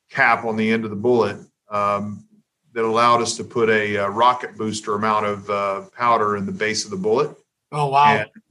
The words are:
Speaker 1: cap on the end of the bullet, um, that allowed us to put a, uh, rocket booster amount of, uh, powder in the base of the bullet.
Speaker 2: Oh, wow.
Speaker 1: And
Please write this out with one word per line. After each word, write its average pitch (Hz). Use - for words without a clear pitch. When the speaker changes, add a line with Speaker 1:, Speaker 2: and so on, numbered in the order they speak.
Speaker 1:
cap 117
on 113
the 110
end 113
of 110
the 104
bullet, 104
um, 104
that 113
allowed 117
us 110
to 107
put 113
a, 107
uh, 101
rocket 113
booster 107
amount 107
of, 101
uh, 101
powder 110
in 101
the 101
base 107
of 104
the 98
bullet. 110
Speaker 2:
Oh, 147
wow. 143
Speaker 1:
And 107